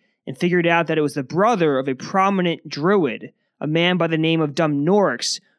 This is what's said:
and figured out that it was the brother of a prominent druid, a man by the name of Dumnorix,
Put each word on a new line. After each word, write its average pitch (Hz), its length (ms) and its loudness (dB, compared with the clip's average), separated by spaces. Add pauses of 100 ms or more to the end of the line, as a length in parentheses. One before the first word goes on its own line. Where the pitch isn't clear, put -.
(260)
and 131 120 -10
figured 175 280 2
out 160 220 2
that 160 100 -2
it 151 40 2
was 147 140 -2
the 147 60 -4
brother 165 560 0
of 139 120 -2
a 135 40 0
prominent 185 760 -2
druid, 147 640 0 (260)
a 147 80 -6
man 170 300 2
by 170 100 0
the 160 100 -2
name 160 220 2
of 147 160 -2
Dumnorix, 156 840 0 (180)